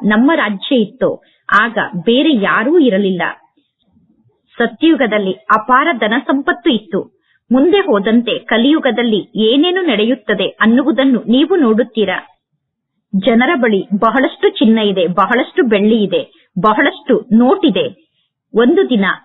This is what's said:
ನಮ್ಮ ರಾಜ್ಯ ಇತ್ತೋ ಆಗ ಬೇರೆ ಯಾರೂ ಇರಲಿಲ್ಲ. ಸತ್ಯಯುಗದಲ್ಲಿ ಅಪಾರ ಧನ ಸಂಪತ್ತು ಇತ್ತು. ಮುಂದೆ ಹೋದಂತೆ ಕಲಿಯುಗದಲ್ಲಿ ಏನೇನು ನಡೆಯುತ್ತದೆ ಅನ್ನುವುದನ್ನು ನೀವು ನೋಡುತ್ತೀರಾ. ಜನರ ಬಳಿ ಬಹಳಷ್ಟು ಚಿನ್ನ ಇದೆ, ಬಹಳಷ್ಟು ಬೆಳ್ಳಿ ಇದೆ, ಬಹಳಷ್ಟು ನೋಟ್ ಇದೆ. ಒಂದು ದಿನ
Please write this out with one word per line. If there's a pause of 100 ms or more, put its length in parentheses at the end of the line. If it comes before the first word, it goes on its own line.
ನಮ್ಮ
ರಾಜ್ಯ
ಇತ್ತೋ (400)
ಆಗ (280)
ಬೇರೆ
ಯಾರೂ
ಇರಲಿಲ್ಲ. (1400)
ಸತ್ಯಯುಗದಲ್ಲಿ
ಅಪಾರ (100)
ಧನ
ಸಂಪತ್ತು
ಇತ್ತು. (320)
ಮುಂದೆ
ಹೋದಂತೆ
ಕಲಿಯುಗದಲ್ಲಿ
ಏನೇನು
ನಡೆಯುತ್ತದೆ
ಅನ್ನುವುದನ್ನು
ನೀವು
ನೋಡುತ್ತೀರಾ. (840)
ಜನರ
ಬಳಿ (160)
ಬಹಳಷ್ಟು
ಚಿನ್ನ
ಇದೆ,
ಬಹಳಷ್ಟು
ಬೆಳ್ಳಿ
ಇದೆ,
ಬಹಳಷ್ಟು
ನೋಟ್
ಇದೆ. (580)
ಒಂದು
ದಿನ (200)